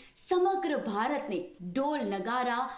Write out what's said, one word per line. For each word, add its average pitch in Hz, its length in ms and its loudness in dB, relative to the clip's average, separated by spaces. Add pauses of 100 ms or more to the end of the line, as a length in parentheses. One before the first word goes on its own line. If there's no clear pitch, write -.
(280)
સમગ્ર 370 500 4
ભારતને 220 600 0 (340)
ઢોલ, 285 280 2 (140)
નગારા, 240 500 0 (140)